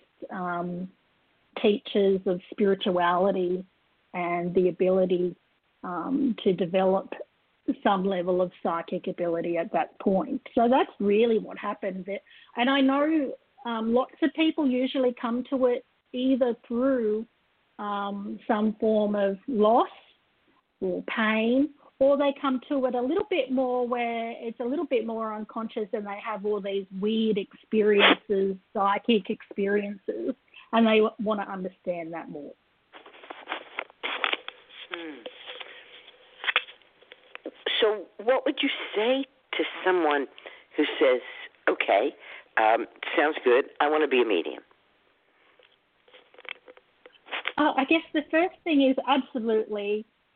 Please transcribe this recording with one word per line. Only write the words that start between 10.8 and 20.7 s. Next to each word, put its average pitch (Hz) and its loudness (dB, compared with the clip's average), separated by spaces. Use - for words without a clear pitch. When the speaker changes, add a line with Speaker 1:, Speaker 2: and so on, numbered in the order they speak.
Speaker 1:
really 214 4
what 190 -8
happened. 190 -8
And 240 2
I 277 4
know, 285 2
um, 226 -2
lots 247 0
of 311 0
people 320 0
usually 254 0
come 247 -4
to 254 2
it 247 -2
either 254 2
through, 233 0
um, 202 -6
some 214 2
form 214 2
of 202 0
loss 233 4